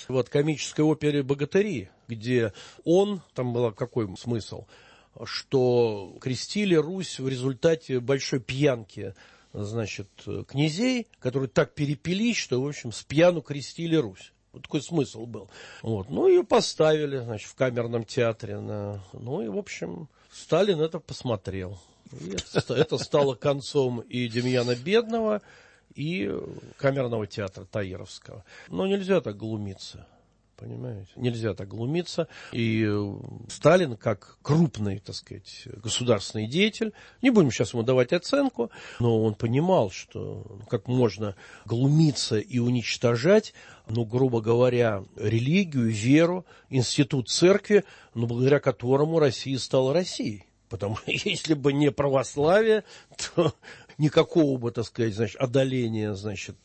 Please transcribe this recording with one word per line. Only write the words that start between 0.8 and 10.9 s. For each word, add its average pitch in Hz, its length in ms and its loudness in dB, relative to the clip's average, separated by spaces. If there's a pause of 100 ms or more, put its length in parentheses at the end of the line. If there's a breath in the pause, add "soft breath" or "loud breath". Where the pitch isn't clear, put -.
опере 147 400 2
«Богатыри», 143 680 -2 (200)
где 117 440 0 (300 loud breath)
он, 190 380 2 (140)
там 123 180 -4
был 120 180 0
какой 117 460 -4
смысл, 110 480 -6 (580 soft breath)
что 117 960 0
крестили 175 560 -2
Русь 160 440 -2
в 131 80 -4
результате 135 720 0
большой 135 400 -2
пьянки, 120 720 -2 (400 soft breath)
значит, 104 560 -6 (380)
князей, 202 600 -2 (120)